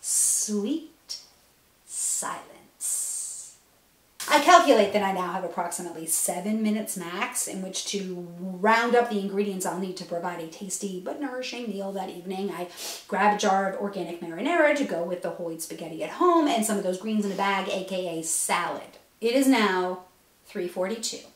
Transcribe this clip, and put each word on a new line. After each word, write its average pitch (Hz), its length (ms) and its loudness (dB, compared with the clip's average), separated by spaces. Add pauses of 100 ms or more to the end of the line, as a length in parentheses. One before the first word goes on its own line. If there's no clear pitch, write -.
sweet - 1160 -2 (680)
silence. - 1700 -6 (720)
I 294 120 8
calculate 285 540 8
that 208 80 4
I 190 100 0
now 180 200 -2
have 185 120 -4
approximately 170 640 -6
seven 196 560 0
minutes 214 340 0
max 180 500 -4
in 196 160 -6
which 190 240 -6
to 185 400 -6 (140)
round 220 540 2
up 233 160 4
the 208 100 0
ingredients 196 460 -2
I'll 175 120 -4
need 185 200 -6
to 175 60 -10
provide 175 360 -6
a 160 80 -8
tasty 185 560 -8
but - 160 -6
nourishing 247 480 -8
meal 196 240 -6
that 185 160 -6
evening. 185 420 -6
I 175 180 -8 (380)
grab 202 300 4
a - 20 -2
jar 196 320 4
of 196 100 -6
organic 175 400 -6
marinara 294 560 2
to 277 80 2
go 175 200 -2
with 180 180 -4
the 175 80 -2
Hoyt 165 300 -6
spaghetti 160 420 -10
at - 80 -6
home 339 380 4
and 220 160 2
some 208 140 0
of 180 60 -4
those 185 140 0
greens 214 260 0
in 196 80 -2
a 180 40 -4
bag, 196 320 0
A 190 160 -2
K 185 340 -4
A 165 40 -6
salad. 170 760 -2 (220)
It 233 140 0
is 269 120 6
now 190 580 4 (420)
three 180 220 -4
forty-two. 196 680 -4